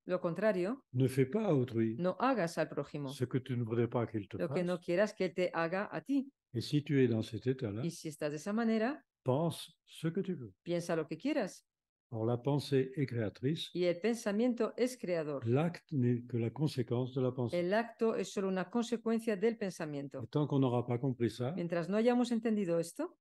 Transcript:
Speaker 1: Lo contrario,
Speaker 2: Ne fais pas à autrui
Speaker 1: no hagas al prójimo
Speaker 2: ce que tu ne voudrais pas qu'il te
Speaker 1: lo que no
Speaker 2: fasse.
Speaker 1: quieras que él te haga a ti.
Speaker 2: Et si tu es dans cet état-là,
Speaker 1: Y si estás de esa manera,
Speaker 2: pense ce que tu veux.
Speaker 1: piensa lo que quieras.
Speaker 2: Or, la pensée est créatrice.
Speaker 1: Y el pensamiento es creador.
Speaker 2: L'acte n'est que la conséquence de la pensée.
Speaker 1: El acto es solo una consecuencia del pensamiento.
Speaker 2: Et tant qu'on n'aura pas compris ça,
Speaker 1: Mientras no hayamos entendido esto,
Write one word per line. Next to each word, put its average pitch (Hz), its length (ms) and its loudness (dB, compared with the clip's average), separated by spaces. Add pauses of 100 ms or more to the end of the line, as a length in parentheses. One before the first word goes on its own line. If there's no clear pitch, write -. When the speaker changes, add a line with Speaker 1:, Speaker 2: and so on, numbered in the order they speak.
Speaker 1:
Lo 175 140 -2
contrario, 185 640 0 (100)
Speaker 2:
Ne 127 140 4
fais 127 220 4
pas 220 160 0
à 180 80 4
autrui 113 460 2
Speaker 1:
no 180 200 0
hagas 214 380 2
al 156 120 0
prójimo 143 400 -6
Speaker 2:
ce 131 160 -4
que 135 140 0
tu 123 160 -4
ne 120 80 0
voudrais 113 260 2
pas 120 180 0
qu'il 104 200 -4
te 101 100 -10
Speaker 1:
lo 175 120 0
que 180 140 0
no 175 140 0
Speaker 2:
fasse. 175 80 -12
Speaker 1:
quieras 196 280 2
que 185 120 -2
él 175 80 -2
te 180 200 0
haga 165 380 -2
a 160 100 -6
ti. 277 300 0 (220)
Speaker 2:
Et 117 80 -2
si 143 220 0
tu 139 180 4
es 127 60 8
dans 110 160 2
cet 110 240 -6
état-là, 120 380 -2
Speaker 1:
Y 170 60 -2
si - 180 -10
estás 151 220 -4
de 151 60 -4
esa 202 160 -6
manera, 226 460 0 (240)
Speaker 2:
pense 151 640 0
ce - 240 -6
que 175 120 -2
tu 180 140 -2
veux. 120 180 -10 (100)
Speaker 1:
piensa 170 320 -2
lo 156 120 0
que 156 100 -8
quieras. 262 480 -2 (480)
Speaker 2:
Or, 113 120 -2
la 120 160 2
pensée 135 560 2
est 143 80 0
créatrice. 120 680 -2
Speaker 1:
Y 175 120 0
el 175 160 0
pensamiento 226 720 0
es 254 220 0
creador. 151 480 -2
Speaker 2:
L'acte 151 480 0
n'est 123 340 2
que - 100 -4
la 113 120 0
conséquence 127 640 -2
de 131 60 0
la 127 100 2
pensée. 127 260 -2
Speaker 1:
El 175 160 0
acto 226 420 0
es - 180 -4
solo 190 160 0
una 185 200 -2
consecuencia 226 680 -2
del 226 200 2
pensamiento. 147 640 -6
Speaker 2:
Et 113 80 -8
tant 147 160 2
qu'on 139 140 2
n'aura 123 260 4
pas 120 140 0
compris 120 300 0
ça, 123 260 -4
Speaker 1:
Mientras 170 320 -2
no 190 80 0
hayamos 240 380 4
entendido 208 460 2
esto, 277 420 -4